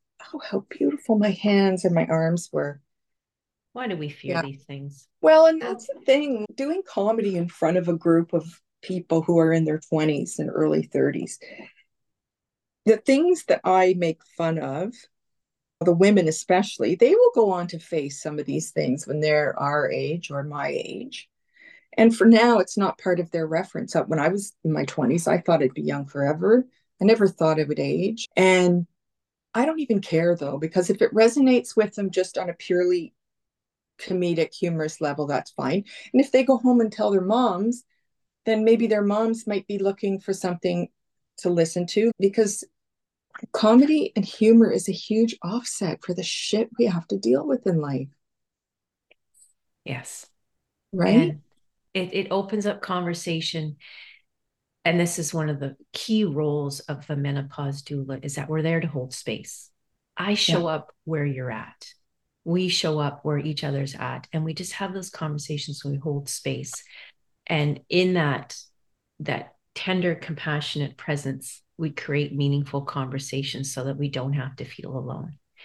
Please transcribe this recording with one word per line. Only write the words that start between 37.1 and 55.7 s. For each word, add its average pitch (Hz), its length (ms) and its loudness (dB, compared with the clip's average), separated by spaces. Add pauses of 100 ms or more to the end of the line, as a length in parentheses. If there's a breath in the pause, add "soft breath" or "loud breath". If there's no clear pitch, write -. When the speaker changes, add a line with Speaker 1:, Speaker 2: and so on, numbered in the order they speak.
Speaker 1:
their 190 100 4
moms, 214 640 0 (600)
then 214 180 0
maybe 226 240 4
their 208 160 2
moms 226 440 0
might 202 200 -6
be 202 120 -6
looking 196 400 -2
for 196 140 -6
something 175 560 -2 (480)
to - 120 -2
listen 175 380 0
to, 226 320 2
because 202 440 0 (880)
comedy 277 640 6
and 202 100 0
humor 226 460 6
is 180 180 -2
a - 20 -2
huge 220 520 0
offset 202 600 -6
for 180 100 -6
the 175 100 -6
shit - 540 -4
we 233 80 4
have 175 220 -2
to 208 100 -4
deal 247 300 2
with 262 200 -2
in 170 120 2
life. 139 280 -4 (1800)
Speaker 2:
Yes. - 420 -12 (640)
Speaker 1:
Right? 175 240 2
Speaker 2:
And 151 260 4 (520)
it, 185 200 -4
it 190 180 -2
opens 196 340 -2
up 202 160 -4
conversation. 170 960 -6 (1080 loud breath)
And 170 140 2
this 170 200 -2
is 151 140 -6
one 156 160 -2
of 143 100 -4
the 139 160 -8 (180)